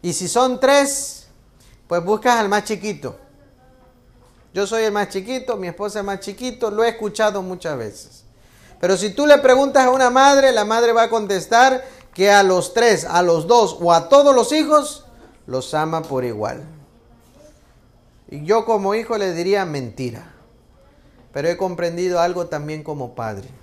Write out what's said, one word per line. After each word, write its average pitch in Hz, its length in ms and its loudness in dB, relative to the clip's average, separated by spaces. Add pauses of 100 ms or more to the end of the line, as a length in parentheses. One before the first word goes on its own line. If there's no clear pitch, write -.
Y 170 140 -6
si 180 140 -6
son 254 300 0
tres, 269 680 0 (600)
pues 170 160 -2
buscas 220 360 2
al 208 100 0
más 202 160 0
chiquito. 180 540 -8 (1400)
Yo 196 120 -2
soy 220 180 -2
el 214 80 -2
más 202 180 -4
chiquito, 240 460 -6
mi 185 120 -8
esposa 202 300 -8
es 196 60 -6
más 196 160 -6
chiquito, 240 500 -8
lo 214 140 0
he 233 40 2
escuchado 214 540 -4
muchas 175 340 -8
veces. - 480 -14 (560)
Pero 185 160 2
si 196 140 -4
tú 285 160 -2
le 294 120 8
preguntas 269 460 4
a 254 60 4
una 254 200 2
madre, 269 420 4
la 214 120 0
madre 233 280 0
va 233 120 4
a 233 60 -4
contestar 226 760 2 (280)
que 196 180 2
a 202 140 6
los 185 300 0
tres, 226 300 2
a 170 180 0
los 170 260 0
dos 214 320 4
o 170 120 2
a 165 160 2
todos 285 280 6
los 240 160 2
hijos, 302 540 0 (400)
los 127 280 -8
ama 160 280 -2
por 131 220 -6
igual. 117 380 -6 (1700)
Y 147 160 -12
yo 214 200 0
como 202 300 0
hijo 220 240 -4
le 190 140 -2
diría: 185 320 0
"Mentira". 131 680 -8 (1000)
Pero 143 160 -4
he 170 80 -2
comprendido 175 640 -4
algo 175 260 -2
también 151 380 -8
como 139 320 -10
padre. 107 320 -10 (140)